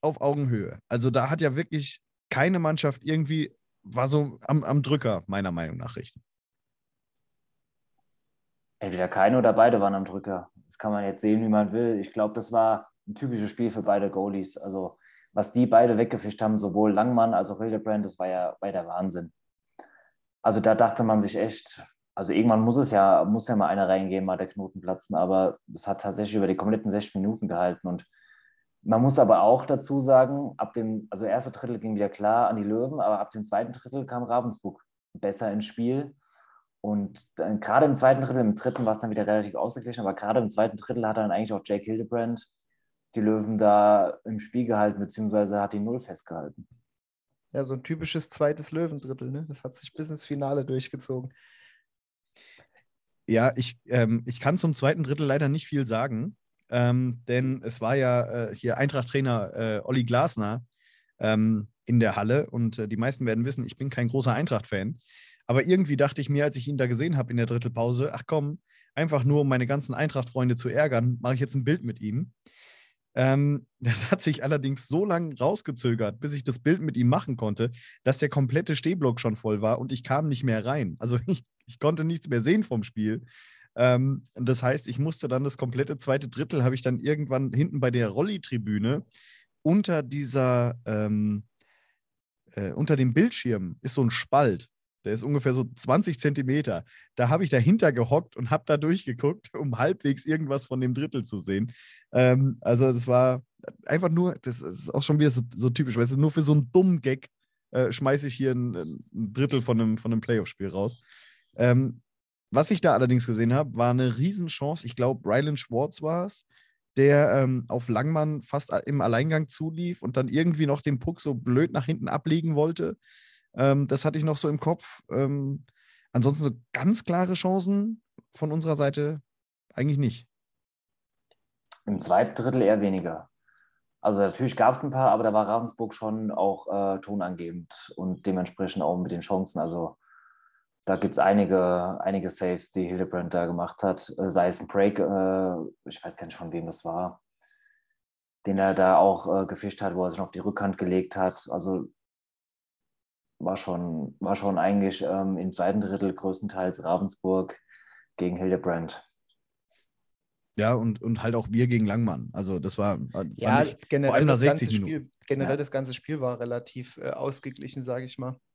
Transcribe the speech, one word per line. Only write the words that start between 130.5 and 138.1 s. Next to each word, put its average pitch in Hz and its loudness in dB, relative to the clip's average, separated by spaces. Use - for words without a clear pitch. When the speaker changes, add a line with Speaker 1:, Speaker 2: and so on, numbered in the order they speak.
Speaker 2:
Im 202 -2
zweiten - 2
Drittel 123 0
eher 104 6
weniger. 87 -2
Also 101 2
natürlich 107 0
gab's 127 4
ein 143 -4
paar, 131 2
aber 110 2
da 110 2
war 107 2
Ravensburg 117 -4
schon 110 -6
auch, 98 -2
äh, 95 -8
tonangebend 87 -10
und 92 -6